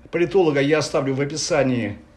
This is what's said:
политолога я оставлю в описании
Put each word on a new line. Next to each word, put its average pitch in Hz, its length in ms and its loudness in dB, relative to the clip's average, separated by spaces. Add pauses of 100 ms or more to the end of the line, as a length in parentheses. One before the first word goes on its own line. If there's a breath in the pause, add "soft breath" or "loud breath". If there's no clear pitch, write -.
политолога 170 500 2
я 151 200 2
оставлю 139 340 -2
в 131 80 -2
описании 131 800 -2 (180)